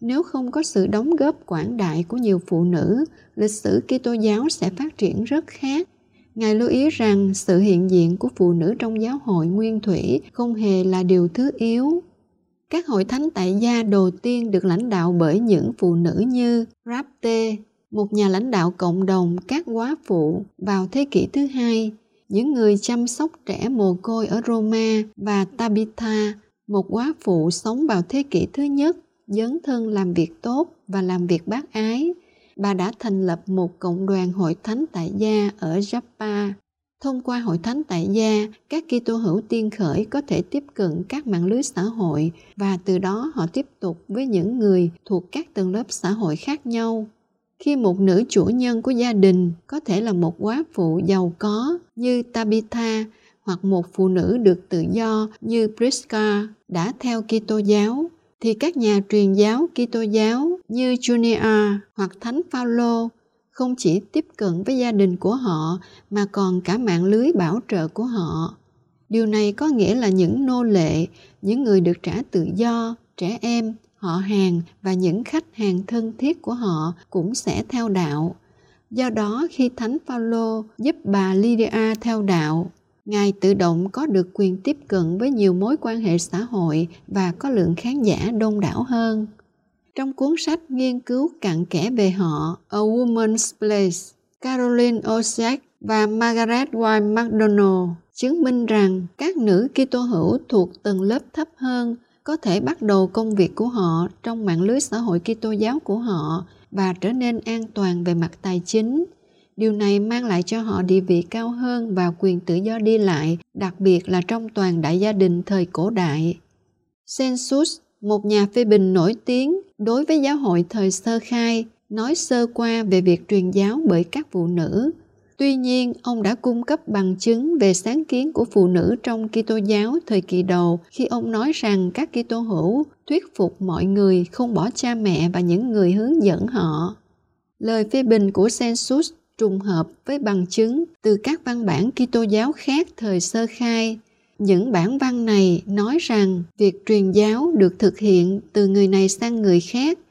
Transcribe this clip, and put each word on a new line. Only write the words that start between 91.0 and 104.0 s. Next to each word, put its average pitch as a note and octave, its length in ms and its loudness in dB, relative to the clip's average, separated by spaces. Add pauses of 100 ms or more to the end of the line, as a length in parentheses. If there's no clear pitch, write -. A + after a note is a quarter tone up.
cứu C4 300 -2 (100)
cặn F3 240 -2
kẽ F3+ 260 -2
về G#3 200 2
họ, E3 480 -2 (100)
A G3+ 100 -4
Woman's A3+ 800 0
Place, G3+ 400 0 (420)
Caroline A#3+ 600 2 (120)
Ossack A3+ 520 -2 (160)
và G#3+ 260 2
Margaret A#3 640 0
Y A3 280 2
McDonald G#3 880 2 (260)
chứng D#4 280 0
minh B3 240 2
rằng F#3+ 400 2 (120)
các E4+ 180 -2
nữ G#3+ 380 2
Kitô C4 260 0
hữu A3 380 0 (100)
thuộc F3+ 340 0
tầng F#3+ 200 -2
lớp A3+ 200 0 (100)
thấp D#4 240 -6
hơn B3 400 -4 (280)
có D4+ 120 -4
thể G3+ 240 -2
bắt D#4 220 -4
đầu G3 240 2
công A3 280 -4
việc F#3 200 2
của A3 120 -2
họ F3+ 420 0 (140)